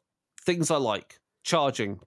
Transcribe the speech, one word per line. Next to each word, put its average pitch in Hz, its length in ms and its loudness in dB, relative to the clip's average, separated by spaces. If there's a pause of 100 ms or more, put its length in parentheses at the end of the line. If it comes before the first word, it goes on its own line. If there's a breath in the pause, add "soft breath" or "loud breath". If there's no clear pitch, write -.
(420)
things 175 300 0
I 160 60 2
like. 110 420 -4 (240)
Charging 127 640 0